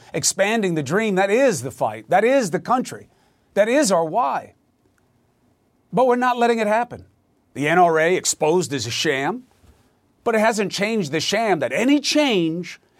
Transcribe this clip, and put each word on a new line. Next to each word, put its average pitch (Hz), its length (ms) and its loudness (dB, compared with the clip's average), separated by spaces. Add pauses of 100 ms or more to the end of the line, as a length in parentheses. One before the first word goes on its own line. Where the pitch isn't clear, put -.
(140)
expanding 190 640 -2
the 156 80 -2
dream, 196 320 -2
that 196 140 0
is 220 320 2
the 131 100 -8
fight. 110 360 -6
That 175 140 2
is 240 300 2
the 180 80 -2
country. 214 480 -4 (460)
That 208 140 2
is 262 220 2
our 170 140 2
why. 180 500 -4 (1400)
But 226 140 2
we're 247 100 4
not 247 200 0
letting 233 240 2
it 208 80 -2
happen. 214 380 -4 (480)
The 139 120 -4
N 165 120 2
R 170 200 6
A 165 160 2
exposed 156 580 0
as 123 140 -6
a 117 40 -8
sham, 143 540 -2 (800)
but 226 140 0
it 214 40 2
hasn't 214 300 0
changed 202 400 -4
the 160 80 -2
sham 202 400 0
that 127 140 -2
any 262 260 2
change, 180 800 0 (220)